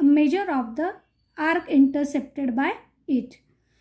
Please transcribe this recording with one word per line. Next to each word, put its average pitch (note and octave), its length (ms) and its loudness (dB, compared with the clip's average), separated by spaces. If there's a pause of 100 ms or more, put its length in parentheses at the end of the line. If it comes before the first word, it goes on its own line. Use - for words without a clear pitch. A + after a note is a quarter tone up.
measure D4+ 500 4
of A#3 260 -4
the E4+ 180 -4 (420)
arc E4 320 -2
intercepted C#4 880 0
by D4+ 160 -2 (340)
it. B3 300 -4 (440)